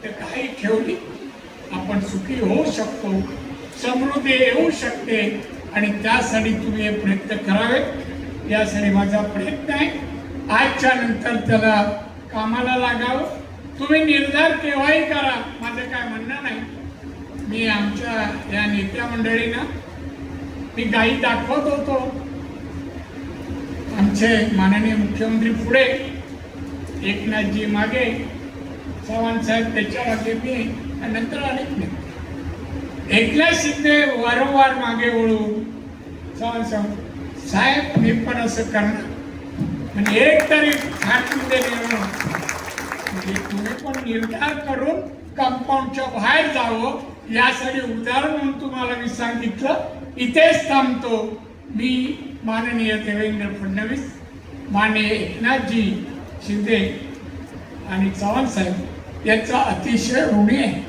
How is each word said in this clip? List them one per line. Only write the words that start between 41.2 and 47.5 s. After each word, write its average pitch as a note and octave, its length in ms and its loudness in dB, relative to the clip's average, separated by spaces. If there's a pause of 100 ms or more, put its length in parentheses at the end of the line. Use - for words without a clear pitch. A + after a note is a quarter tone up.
मध्ये C4 220 0
नेमणं. A#3 420 0 (1120)
म्हणजे F#3+ 220 -4 (180)
तुम्ही G#3 220 -4
पण C4 360 -8
निर्धार A3+ 440 -2
करून C#4+ 480 -2 (360)
कंपाऊंडच्या C4 680 0
बाहेर B3 400 2
जावं, A#3+ 540 0 (340)
यासाठी C4 460 2